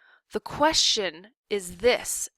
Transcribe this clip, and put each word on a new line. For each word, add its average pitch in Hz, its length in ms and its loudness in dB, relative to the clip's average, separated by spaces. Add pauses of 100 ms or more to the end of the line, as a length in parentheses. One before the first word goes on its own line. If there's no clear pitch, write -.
(320)
The 175 80 -4
question 202 880 0 (200)
is 180 300 -6
this, - 600 0